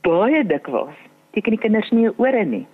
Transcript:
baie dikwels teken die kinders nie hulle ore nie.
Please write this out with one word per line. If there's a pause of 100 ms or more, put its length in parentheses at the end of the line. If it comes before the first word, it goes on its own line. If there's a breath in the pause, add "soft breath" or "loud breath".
baie
dikwels (400)
teken
die
kinders
nie
hulle
ore
nie.